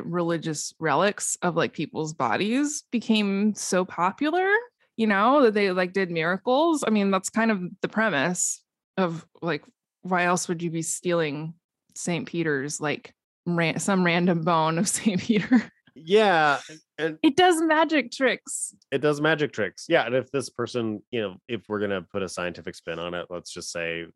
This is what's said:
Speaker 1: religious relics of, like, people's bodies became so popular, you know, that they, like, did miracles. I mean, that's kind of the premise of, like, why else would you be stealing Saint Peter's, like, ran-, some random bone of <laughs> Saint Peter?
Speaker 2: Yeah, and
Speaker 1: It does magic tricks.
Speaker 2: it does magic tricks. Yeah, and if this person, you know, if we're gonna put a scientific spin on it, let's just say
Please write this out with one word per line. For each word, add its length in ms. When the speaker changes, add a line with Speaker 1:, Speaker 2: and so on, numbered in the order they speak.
Speaker 1:
religious 720
relics 640
of, 140
like, 180
people's 400
bodies 760
became 640
so 300
popular, 680
you 100
know, 360
that 120
they, 180
like, 200
did 180
miracles. 760
I 40
mean, 200
that's 200
kind 200
of 100
the 60
premise 760
of, 300
like, 200
why 220
else 240
would 140
you 80
be 120
stealing 720
Saint 340
Peter's, 540
like, 320
ran-, 340
some 240
random 380
bone 360
of 100
<laughs> 0
Saint 340
Peter? 480
Speaker 2:
Yeah, 640
and 240
Speaker 1:
It 140
does 240
magic 520
tricks. 600
Speaker 2:
it 80
does 200
magic 320
tricks. 360
Yeah, 180
and 80
if 160
this 180
person, 600
you 100
know, 160
if 200
we're 120
gonna 200
put 220
a 60
scientific 480
spin 240
on 120
it, 160
let's 240
just 200
say 440